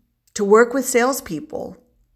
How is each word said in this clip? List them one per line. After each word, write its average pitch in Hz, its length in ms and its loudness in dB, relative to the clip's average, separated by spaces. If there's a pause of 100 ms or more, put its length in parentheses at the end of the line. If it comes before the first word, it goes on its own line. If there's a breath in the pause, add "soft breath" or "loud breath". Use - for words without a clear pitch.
(320)
to 208 120 -4
work 226 280 4
with 254 140 -2
salespeople, 240 920 -4 (400)